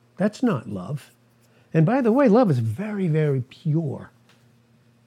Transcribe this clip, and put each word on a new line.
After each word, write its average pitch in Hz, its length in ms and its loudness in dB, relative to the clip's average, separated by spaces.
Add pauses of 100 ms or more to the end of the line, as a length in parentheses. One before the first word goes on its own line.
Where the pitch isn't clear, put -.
(180)
That's 208 260 -2
not 208 240 -2
love. 98 440 -10 (640)
And 160 120 4
by 247 160 2
the 233 100 2
way, 277 160 4
love 208 240 4
is 123 80 0
very, 185 480 -4
very 151 420 0
pure. 143 600 -6 (960)